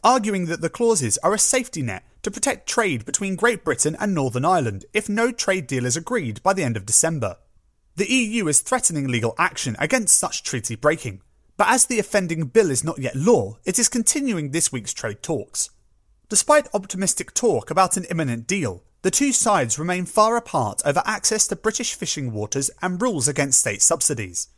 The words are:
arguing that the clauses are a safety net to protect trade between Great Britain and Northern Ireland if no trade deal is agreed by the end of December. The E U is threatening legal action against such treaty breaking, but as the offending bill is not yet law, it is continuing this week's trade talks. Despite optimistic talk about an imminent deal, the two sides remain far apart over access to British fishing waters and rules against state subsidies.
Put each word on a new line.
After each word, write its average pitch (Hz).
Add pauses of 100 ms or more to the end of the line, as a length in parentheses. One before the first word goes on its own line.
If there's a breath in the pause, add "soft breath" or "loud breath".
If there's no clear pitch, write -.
arguing 208
that 160
the 160
clauses 185
are 185
a 214
safety -
net 101 (160)
to -
protect -
trade 165
between 190
Great 214
Britain 156
and 202
Northern 131
Ireland 131
if 214
no 226
trade 190
deal 127
is 123
agreed 165
by 190
the 185
end 117
of 95
December. 110 (600)
The 196
E 262
U 214
is 147
threatening 156
legal 117
action -
against 214
such -
treaty 117
breaking, 139 (360)
but 185
as 240
the 233
offending 170
bill 185
is 135
not 131
yet 127
law, 135
it 185
is 233
continuing 226
this 160
week's 113
trade -
talks. - (580)
Despite 294
optimistic 190
talk 170
about 180
an 180
imminent 131
deal, 135 (180)
the 190
two 269
sides 165
remain 175
far 220
apart 135
over 165
access 214
to 196
British -
fishing 139
waters 107 (100)
and 180
rules 185
against 139
state 104
subsidies. 113 (100)